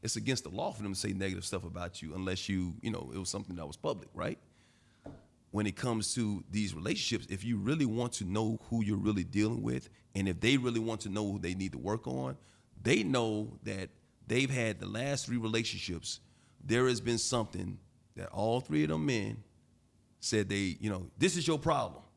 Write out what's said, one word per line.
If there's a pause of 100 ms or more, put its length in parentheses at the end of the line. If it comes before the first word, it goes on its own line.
it's
against
the
law
for
them
to
say
negative
stuff
about
you
unless
you,
you
know,
it
was
something
that
was
public,
right? (1120)
When
it
comes
to
these
relationships,
if
you
really
want
to
know (120)
who
you're
really
dealing
with, (260)
and
if
they
really
want
to
know
who
they
need
to
work
on, (440)
they
know
that (380)
they've
had
the
last
three
relationships, (420)
there
has
been
something (380)
that
all
three
of
them
men (800)
said
they,
you
know,
"This
is
your
problem." (140)